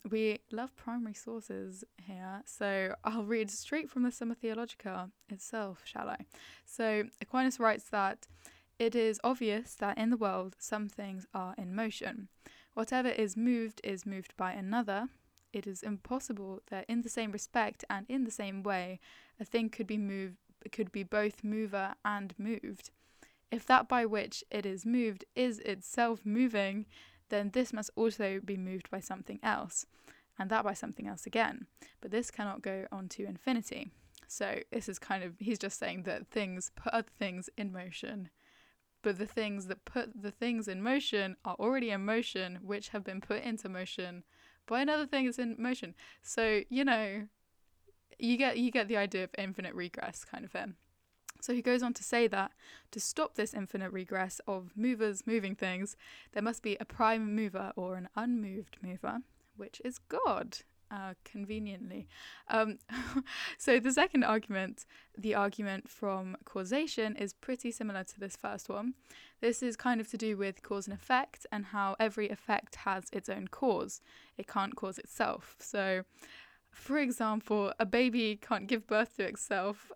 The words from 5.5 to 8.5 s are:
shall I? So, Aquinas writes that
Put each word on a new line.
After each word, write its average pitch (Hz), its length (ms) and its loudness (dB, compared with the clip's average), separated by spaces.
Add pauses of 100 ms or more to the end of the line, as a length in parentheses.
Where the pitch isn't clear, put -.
shall - 240 -6
I? - 100 -4 (460)
So, 214 400 2 (160)
Aquinas 254 380 2
writes 214 320 4
that 196 360 0 (560)